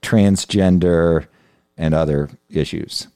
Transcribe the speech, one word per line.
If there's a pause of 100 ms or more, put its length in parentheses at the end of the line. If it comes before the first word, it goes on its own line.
transgender, (500)
and
other (180)
issues.